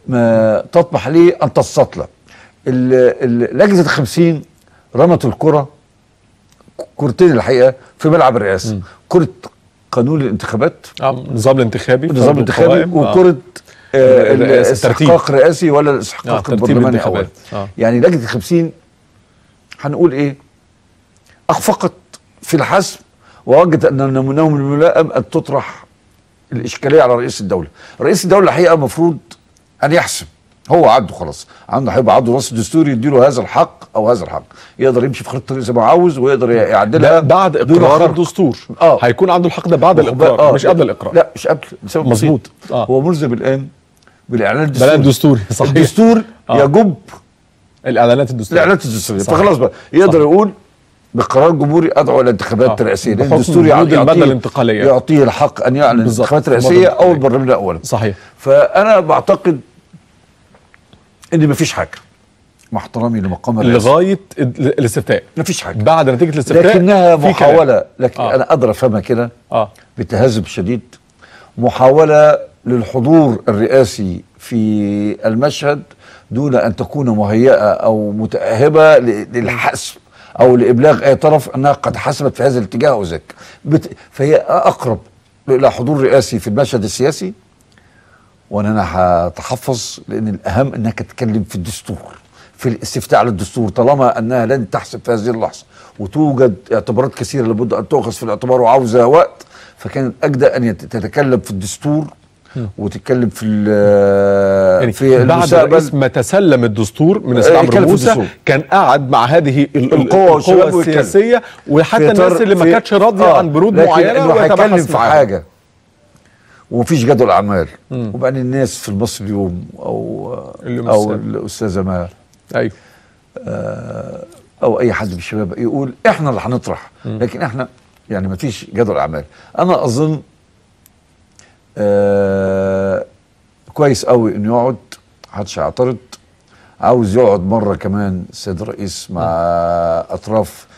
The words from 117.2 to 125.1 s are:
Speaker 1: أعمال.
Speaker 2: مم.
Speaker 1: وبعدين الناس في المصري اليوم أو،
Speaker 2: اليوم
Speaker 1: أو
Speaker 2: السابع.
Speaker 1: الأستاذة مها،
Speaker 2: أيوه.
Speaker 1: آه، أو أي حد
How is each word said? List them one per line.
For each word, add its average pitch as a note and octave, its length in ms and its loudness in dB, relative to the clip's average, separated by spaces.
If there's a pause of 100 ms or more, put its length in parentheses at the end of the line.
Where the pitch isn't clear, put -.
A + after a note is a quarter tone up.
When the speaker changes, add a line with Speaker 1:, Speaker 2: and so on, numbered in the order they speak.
Speaker 1:
أعمال. F#2+ 380 0 (220)
Speaker 2:
مم. A#2+ 240 -8
Speaker 1:
وبعدين B2+ 280 -4
الناس B2+ 360 -4
في - 100 -12
المصري G#2 380 -6
اليوم G2 380 -6 (140)
أو، - 840 -12
Speaker 2:
اليوم A#2+ 260 -6
Speaker 1:
أو G#2+ 140 4 (100)
Speaker 2:
السابع. G#2+ 280 -8
Speaker 1:
الأستاذة G2+ 420 -6
مها، F2+ 260 -6 (480)
Speaker 2:
أيوه. A#2 160 -2 (760)
Speaker 1:
آه، A2 760 -12 (380)
أو A#2 180 -2
أي A#2+ 120 0
حد G2+ 180 -8